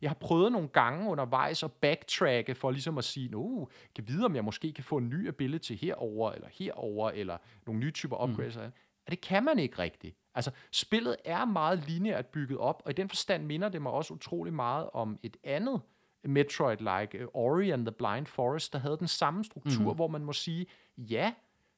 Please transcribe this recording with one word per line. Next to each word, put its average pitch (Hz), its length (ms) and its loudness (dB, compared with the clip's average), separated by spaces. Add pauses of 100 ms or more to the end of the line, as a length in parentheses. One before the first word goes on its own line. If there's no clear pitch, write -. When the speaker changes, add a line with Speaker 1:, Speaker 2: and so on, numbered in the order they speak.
Speaker 1:
Jeg 147 80 0
har 151 40 -2
prøvet 180 380 4
nogle 175 160 0
gange 147 420 2
undervejs 135 520 0
at 160 100 -6
backtracke 131 800 2
for 131 160 0
ligesom 139 280 -2
at 120 60 -2
sige, 127 240 -4
"Nå, 147 420 -4 (240)
kan 107 140 -8
vide, 165 160 0
om 202 120 4
jeg 110 80 0
måske 127 280 -2
kan 143 120 -12
få - 120 -2
en 123 120 2
ny 160 200 -2
ability 143 440 -2
herover 110 600 -2
eller - 200 -12
herover 107 580 -4
eller 92 280 -6 (280)
nogle 110 140 -2
nye 143 100 0
typer 127 360 -4
Speaker 2:
Mm. 127 60 0
Speaker 1:
upgrades." 117 240 -4 (500)
Og - 40 -14
det 180 100 -4
kan 196 240 2
man 302 140 4
ikke 139 200 0
rigtigt. 87 380 -6 (180)
Altså, 123 160 -2 (220)
spillet 233 520 0
er 175 200 0
meget 170 440 2
lineært 170 380 0
bygget 139 320 -4
op, 139 260 0
og 160 60 -4
i 139 40 -2
den 190 140 -2
forstand 160 380 0
minder 185 220 0
det 175 140 -4
mig 131 100 -2
også 151 220 -2
utrolig 170 400 -6
meget 139 380 0
om 107 300 -2
et 113 220 -10
andet 196 360 0 (460)
Metroid-like, 113 920 2
øh, 123 160 -8
Ori 156 360 4
and 123 160 2
the 113 60 -2
Blind 117 340 -2
Forest, 139 460 0
der 147 60 -2
havde 147 180 0
den 165 120 -2
samme 165 360 2
struktur, 139 400 0
Speaker 2:
Mhm. 90 120 4
Speaker 1:
hvor 165 120 2
man 156 160 -4
må 147 80 -4
sige, 170 340 -4 (300)
ja, 127 380 -2 (440)